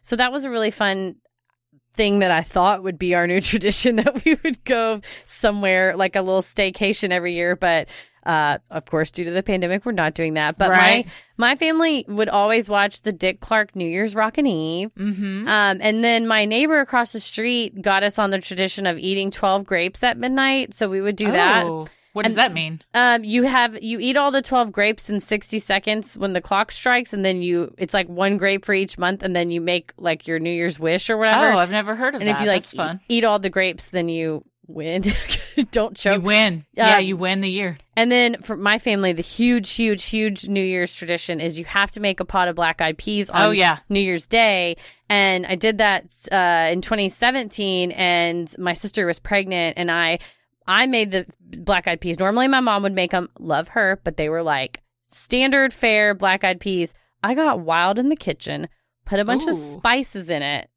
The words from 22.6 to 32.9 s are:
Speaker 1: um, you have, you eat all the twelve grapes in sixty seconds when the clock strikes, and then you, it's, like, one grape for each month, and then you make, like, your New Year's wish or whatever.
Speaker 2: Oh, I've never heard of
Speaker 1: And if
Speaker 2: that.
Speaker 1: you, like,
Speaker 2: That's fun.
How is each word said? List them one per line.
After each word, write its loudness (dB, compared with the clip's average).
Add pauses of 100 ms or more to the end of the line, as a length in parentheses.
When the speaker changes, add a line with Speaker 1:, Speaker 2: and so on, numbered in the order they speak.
Speaker 1:
um, 4
you 2
have, 2
you -6
eat 0
all 2
the 0
twelve 0
grapes 0
in -2
sixty -4
seconds -4
when -4
the 0
clock -2
strikes, 0
and -2
then 0
you, -2
it's, -6
like, 0
one 0
grape 0
for 0
each -2
month, -2
and -4
then 0
you -2
make, -2
like, -4
your -4
New -4
Year's -4
wish -2
or 0
whatever. 4
Speaker 2:
Oh, 4
I've 2
never -2
heard -2
of -6
Speaker 1:
And 0
if 0
Speaker 2:
that. -2
Speaker 1:
you, 2
like, 2
Speaker 2:
That's -14
fun. -6